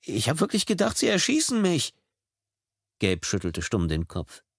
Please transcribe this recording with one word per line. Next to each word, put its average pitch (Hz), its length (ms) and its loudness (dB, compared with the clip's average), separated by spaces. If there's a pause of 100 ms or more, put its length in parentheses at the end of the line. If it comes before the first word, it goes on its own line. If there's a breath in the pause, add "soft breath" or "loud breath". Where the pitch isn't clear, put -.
Ich - 280 -2
hab 156 100 0
wirklich 208 260 0
gedacht, 196 320 0
sie 240 100 2
erschießen 233 540 2
mich. 175 320 2 (1040)
Gabe 92 260 0
schüttelte 90 360 -4
stumm 87 260 0
den 80 200 0
Kopf. - 360 -12 (160)